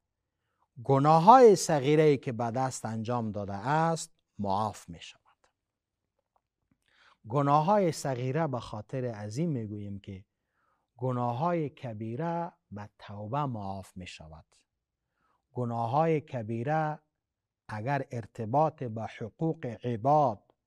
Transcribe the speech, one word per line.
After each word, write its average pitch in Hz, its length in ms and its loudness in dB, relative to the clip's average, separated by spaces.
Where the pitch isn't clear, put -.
گناه‌های 165 720 8
صغیره‌ای 151 640 4
که 139 140 -8
به 117 180 -4
دست 127 340 -4
انجام 113 480 -4
داده 98 220 -6
است، 156 600 -2
معاف 101 500 -4
می‌شود. - 320 -20
گناه‌های 151 640 4
صغیره 131 540 -2
به 123 140 -6
خاطر 127 440 -8
از 107 320 -8
این 165 140 -2
می‌گوییم 104 480 -6
که 98 260 -16
گناه‌های 127 720 -2
کبیره 135 840 -8
به 101 180 -14
توبه 107 480 -8
معاف 98 500 -10
می‌شود. 80 500 -18
گناه‌های 123 680 0
کبیره 139 800 -4
اگر 127 420 -4
ارتباط 123 720 -4
به 113 200 -8
حقوق 156 640 -6
عباد 120 880 -2